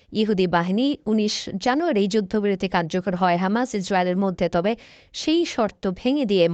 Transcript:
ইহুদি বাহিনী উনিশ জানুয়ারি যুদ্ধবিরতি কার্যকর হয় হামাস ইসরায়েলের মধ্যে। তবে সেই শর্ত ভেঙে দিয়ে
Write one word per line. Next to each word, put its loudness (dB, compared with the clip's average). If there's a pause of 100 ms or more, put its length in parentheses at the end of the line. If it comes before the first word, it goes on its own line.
(200)
ইহুদি 2 (100)
বাহিনী 0 (240)
উনিশ 0 (280)
জানুয়ারি 0 (100)
যুদ্ধবিরতি 0
কার্যকর -2
হয় 4
হামাস 0 (100)
ইসরায়েলের 0
মধ্যে। 0
তবে 0 (420)
সেই 0 (140)
শর্ত -2 (160)
ভেঙে 0
দিয়ে 6